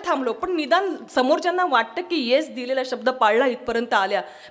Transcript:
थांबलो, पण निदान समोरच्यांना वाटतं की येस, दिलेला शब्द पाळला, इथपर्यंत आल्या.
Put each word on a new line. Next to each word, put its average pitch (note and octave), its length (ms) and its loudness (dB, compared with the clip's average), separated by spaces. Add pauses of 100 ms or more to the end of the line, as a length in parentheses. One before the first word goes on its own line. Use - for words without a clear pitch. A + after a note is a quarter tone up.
थांबलो, C4+ 280 0
पण F4+ 240 -4
निदान D#4+ 400 0 (180)
समोरच्यांना E4+ 500 2
वाटतं C#4 380 0
की E4+ 260 -2
येस, C#4 200 2
दिलेला B3 380 -4
शब्द A3+ 220 -2
पाळला, A#3+ 380 4
इथपर्यंत A#3 480 -2
आल्या. G3 280 2 (280)